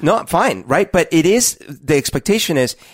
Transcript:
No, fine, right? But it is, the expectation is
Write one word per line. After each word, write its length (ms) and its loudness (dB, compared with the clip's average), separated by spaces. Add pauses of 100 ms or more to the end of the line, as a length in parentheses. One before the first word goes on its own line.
No, 220 0
fine, 420 -2
right? 240 0
But 220 0
it 140 4
is, 280 2 (140)
the 280 -2
expectation 600 -2
is 180 0 (200)